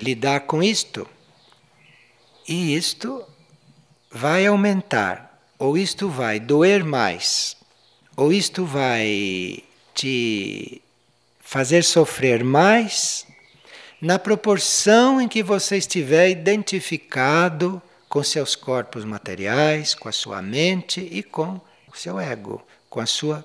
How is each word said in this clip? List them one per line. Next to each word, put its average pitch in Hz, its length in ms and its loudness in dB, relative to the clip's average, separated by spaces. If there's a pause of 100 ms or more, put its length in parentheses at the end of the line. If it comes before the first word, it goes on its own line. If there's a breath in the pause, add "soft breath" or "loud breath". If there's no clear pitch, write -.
lidar 131 380 -2
com 160 220 -2
isto. 196 460 -2 (1400)
E 165 300 -2
isto 233 480 -6 (840)
vai 151 340 0
aumentar, 196 960 0 (180)
ou 139 200 0
isto 196 300 -4
vai 117 320 -4
doer 165 440 4
mais, 113 720 -2 (600)
ou 143 160 2
isto 185 340 -2
vai 104 960 -2 (320)
te 110 880 -4 (560)
fazer 139 460 2
sofrer 131 600 2
mais, 202 800 2 (760 loud breath)
na 175 180 2
proporção 214 1040 4
em 240 80 0
que 220 140 -2
você 196 340 -2
estiver 170 540 4
identificado 175 1500 0 (280 soft breath)
com 143 140 0
seus 139 340 -2
corpos 123 480 -6
materiais, 110 880 -2
com - 140 -14
a 107 40 -10
sua 98 300 -8
mente 170 580 -2
e 185 220 -8
com 180 380 -8 (260 soft breath)
o - 100 -20
seu 180 220 -10
ego, 107 440 -10 (260 soft breath)
com - 100 -12
a 113 80 -4
sua 151 380 -4